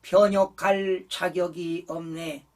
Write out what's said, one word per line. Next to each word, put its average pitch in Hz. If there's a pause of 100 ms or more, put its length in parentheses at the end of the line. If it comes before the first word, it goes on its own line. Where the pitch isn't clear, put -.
변혁할 196
자격이 170
없네. 165